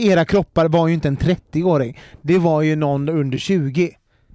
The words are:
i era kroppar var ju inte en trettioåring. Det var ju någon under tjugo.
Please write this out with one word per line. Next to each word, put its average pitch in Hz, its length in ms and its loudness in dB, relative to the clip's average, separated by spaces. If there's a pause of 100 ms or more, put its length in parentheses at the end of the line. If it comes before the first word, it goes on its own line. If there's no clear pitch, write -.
i 214 40 2
era 175 160 4
kroppar 165 440 0
var 165 200 2
ju 170 60 0
inte 156 140 -2
en 139 80 -2
trettioåring. 156 800 -2 (240)
Det 170 160 2
var 165 240 2
ju 156 140 0
någon 143 320 -2
under 139 300 -2
tjugo. 156 520 -2 (440)